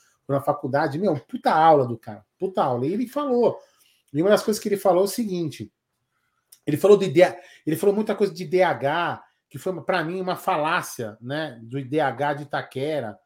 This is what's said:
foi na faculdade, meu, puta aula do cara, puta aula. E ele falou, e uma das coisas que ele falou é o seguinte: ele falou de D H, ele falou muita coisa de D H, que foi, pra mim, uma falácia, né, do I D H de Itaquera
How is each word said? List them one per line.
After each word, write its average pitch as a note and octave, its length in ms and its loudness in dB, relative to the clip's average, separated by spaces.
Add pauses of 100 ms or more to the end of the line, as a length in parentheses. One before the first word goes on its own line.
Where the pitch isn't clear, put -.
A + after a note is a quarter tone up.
(260)
foi C#3 80 -2
na C3+ 80 0
faculdade, D3 560 -2
meu, F#3 220 0
puta - 300 -4
aula D#3 360 6
do A#2 120 -6
cara, G#2 260 -16 (140)
puta F#3+ 240 -2
aula. B2+ 240 0
E D#3+ 60 -2
ele A#3 140 -4
falou, B3 520 0 (540)
e D3 100 0
uma F#3+ 80 4
das G3+ 120 4
coisas G#3+ 200 -2
que A3 60 -4
ele G3+ 100 0
falou F#3 240 4
é - 20 4
o G3+ 40 0
seguinte: F3 600 -6 (960)
ele D3 120 0
falou G3+ 180 8
de F#3+ 120 2
D D#3+ 140 6
H, - 160 2 (280)
ele D#3 100 -2
falou G3 180 2
muita G#3+ 200 -2
coisa G3 180 0
de F3 140 -10
D F3+ 160 2
H, D3+ 600 0 (280)
que C#3 80 -12
foi, F#3 240 -6
pra F3+ 200 0
mim, F3+ 200 -6
uma F#3 140 -4
falácia, D3+ 840 -4
né, C3+ 420 -8
do A#2 160 -10
I C#3 60 -8
D C3+ 160 -2
H C#3+ 340 0
de C#3+ 100 -10
Itaquera C3 800 -6